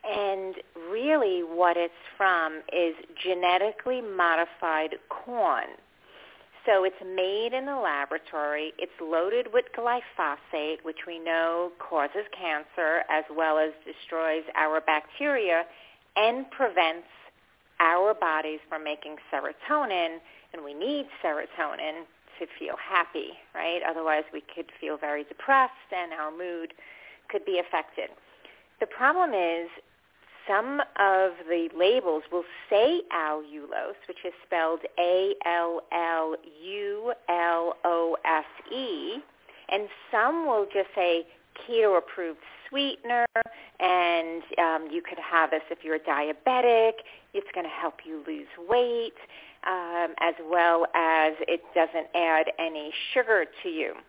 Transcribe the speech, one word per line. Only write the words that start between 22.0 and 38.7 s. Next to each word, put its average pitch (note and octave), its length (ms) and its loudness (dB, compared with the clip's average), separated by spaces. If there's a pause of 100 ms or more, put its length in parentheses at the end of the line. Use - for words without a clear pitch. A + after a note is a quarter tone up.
to E3+ 80 -8 (120)
feel D3+ 180 -6
happy, E3+ 540 -2 (240)
right? E3 340 -2
Otherwise D#3+ 440 0
we D3+ 100 -10 (120)
could E3 120 -10 (140)
feel D3+ 160 -6
very D3 280 -6
depressed C4 480 4 (180)
and F3 220 -6
our D#3 180 -6
mood E3+ 420 -8 (560)
could G3+ 160 -4
be F#3 140 0
affected. - 520 -4 (680)
The G#3+ 60 0
problem D#4 480 2
is E3+ 340 0 (760)
some A#3 340 0
of F#3+ 520 4 (160)
the E3+ 280 0
labels F3+ 540 4
will F3 140 -2 (240)
say C4 320 6 (120)
allulose, D3+ 840 -4 (100)
which F3+ 200 -12
is F3 60 -8 (140)
spelled E3 340 0 (180)
A F3+ 340 4 (140)
L E3+ 340 0 (100)
L E3 460 0 (260)
U G3+ 500 -6 (160)
L E3+ 560 2
O E3+ 400 2
S D#3+ 200 2 (260)